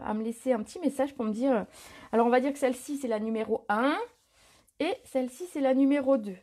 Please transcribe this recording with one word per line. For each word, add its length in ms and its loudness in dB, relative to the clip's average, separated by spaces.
à 80 -4
me 120 -4
laisser 280 -2
un 80 2
petit 200 -10
message 340 -2
pour 100 -4
me 80 0
dire, 200 2
euh, 120 2
alors, 160 4
on 40 2
va 100 6
dire 120 0
que 60 -10
celle-ci, 380 -2
c'est 100 -6
la 140 -2
numéro 480 -2
un. 280 2
Et 140 0
celle-ci, 480 -4
c'est 80 -4
la 140 4
numéro 420 4
deux. 260 -6